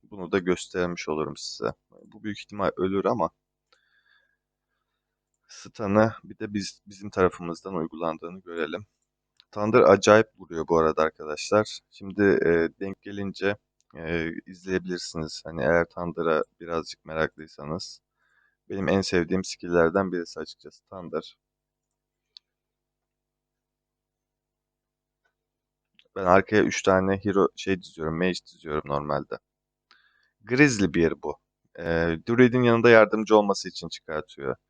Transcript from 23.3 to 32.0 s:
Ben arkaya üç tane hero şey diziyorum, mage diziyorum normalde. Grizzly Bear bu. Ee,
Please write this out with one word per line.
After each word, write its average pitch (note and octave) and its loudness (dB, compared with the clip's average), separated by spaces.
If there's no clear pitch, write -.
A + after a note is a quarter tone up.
Ben G2 -6
arkaya G2 6
üç - -2
tane F#2+ 2
hero G2 2
şey F#2+ -2
diziyorum, D#2+ -8
mage F2+ -2
diziyorum D2+ -8
normalde. C#2+ -6
Grizzly A2+ 4
Bear D#2+ 2
bu. D2 -8
Ee, E2+ -2